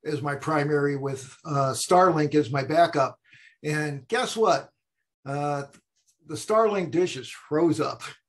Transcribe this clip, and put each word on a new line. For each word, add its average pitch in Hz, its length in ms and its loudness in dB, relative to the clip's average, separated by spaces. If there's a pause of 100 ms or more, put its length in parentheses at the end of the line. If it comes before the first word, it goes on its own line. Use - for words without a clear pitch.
as 147 160 -4
my 143 140 -4
primary 143 600 0
with, 135 380 -8 (100)
uh, 139 260 0
Starlink 156 640 4
as 143 160 2
my 139 120 -2
backup. 151 540 2 (460)
And 147 460 -4
guess 240 260 -2
what? 190 340 2 (560)
Uh, 143 380 -4 (640)
the 156 80 -10
Starlink 202 560 2
dishes 135 380 -2
froze 151 520 0
up. 131 220 -6 (260)